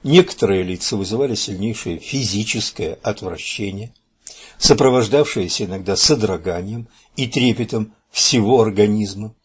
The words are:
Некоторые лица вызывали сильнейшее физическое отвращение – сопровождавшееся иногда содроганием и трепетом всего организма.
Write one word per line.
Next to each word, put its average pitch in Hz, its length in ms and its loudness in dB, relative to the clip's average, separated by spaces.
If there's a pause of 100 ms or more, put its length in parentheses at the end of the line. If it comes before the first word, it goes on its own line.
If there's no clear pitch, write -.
Некоторые 135 600 4
лица 92 320 -6
вызывали 110 400 -2
сильнейшее 98 640 -6
физическое 107 1000 -4
отвращение – 101 920 -8 (640)
сопровождавшееся 127 1040 2
иногда 95 320 -4
содроганием 101 920 -2 (280)
и 131 100 -2
трепетом 117 680 -2 (160)
всего 117 520 4
организма. 104 720 0 (100)